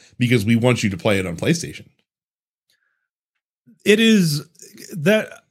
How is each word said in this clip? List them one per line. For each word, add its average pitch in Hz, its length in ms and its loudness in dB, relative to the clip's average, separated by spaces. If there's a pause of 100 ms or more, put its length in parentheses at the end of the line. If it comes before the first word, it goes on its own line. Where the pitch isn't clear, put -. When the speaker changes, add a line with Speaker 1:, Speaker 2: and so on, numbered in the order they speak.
(180)
Speaker 1:
because 120 260 0
we 117 120 2
want 120 260 0
you 104 80 0
to 95 60 -6
play 101 220 0
it 92 80 -4
on 85 100 -8
PlayStation"? - 520 -6 (2000)
Speaker 2:
It 208 160 4
is 185 460 2 (500)
that, 196 540 -2